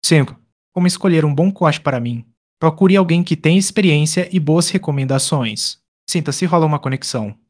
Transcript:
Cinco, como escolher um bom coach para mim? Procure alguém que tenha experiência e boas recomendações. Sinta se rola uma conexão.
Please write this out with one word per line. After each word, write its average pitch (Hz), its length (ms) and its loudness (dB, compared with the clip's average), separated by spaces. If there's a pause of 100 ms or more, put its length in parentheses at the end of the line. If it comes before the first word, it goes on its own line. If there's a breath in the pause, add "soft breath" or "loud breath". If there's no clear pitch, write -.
Cinco, 147 320 2 (380)
como 180 140 0
escolher 175 400 0
um 143 80 0
bom 180 180 2
coach 160 300 0
para 131 180 -2
mim? 120 240 -6 (340)
Procure 170 380 4
alguém 175 260 2
que 165 140 -2
tenha 170 220 2
experiência 175 720 0
e 185 80 0
boas 156 300 2
recomendações. 135 1040 -2 (320)
Sinta 151 240 -4
se 185 140 -4
rola 165 180 2
uma 151 140 0
conexão. 123 560 -6 (160)